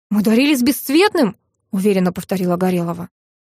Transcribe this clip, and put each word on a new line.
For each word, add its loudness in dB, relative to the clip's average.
«Мы 0
дарили 2
с 0
бесцветным?» 0
уверенно 0
повторила -4
Горелова. -4